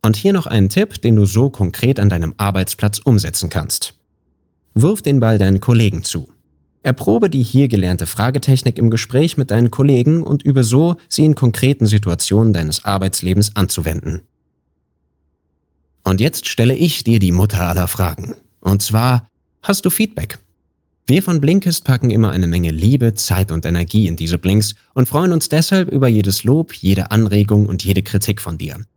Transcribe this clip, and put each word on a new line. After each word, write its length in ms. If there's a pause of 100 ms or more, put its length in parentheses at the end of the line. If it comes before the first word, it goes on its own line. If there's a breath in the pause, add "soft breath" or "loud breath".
Und 140
hier 160
noch 140
einen 220
Tipp, 340
den 140
du 100
so 240
konkret 500
an 80
deinem 280
Arbeitsplatz 640
umsetzen 500
kannst. 440 (800)
Wirf 300
den 160
Ball 180
deinen 220
Kollegen 460
zu. 240 (540)
Erprobe 460
die 140
hier 260
gelernte 380
Fragetechnik 720
im 100
Gespräch 480
mit 140
deinen 200
Kollegen 520
und 200
übe 220
so, 320 (140 loud breath)
sie 160
in 80
konkreten 520
Situationen 680
deines 320
Arbeitslebens 680
anzuwenden. 680 (1800)
Und 180
jetzt 260
stelle 260
ich 300
dir 140
die 140
Mutter 360
aller 200
Fragen. 460 (260)
Und 200
zwar, 480 (340)
hast 220
du 60
Feedback? 480 (680)
Wir 160
von 200
Blinkist 420
packen 260
immer 200
eine 160
Menge 240
Liebe, 420
Zeit 400
und 140
Energie 400
in 100
diese 220
Blinks 380 (180 soft breath)
und 140
freuen 240
uns 180
deshalb 400
über 180
jedes 360
Lob, 280
jede 380
Anregung 560
und 180
jede 180
Kritik 380
von 160
dir. 220 (180)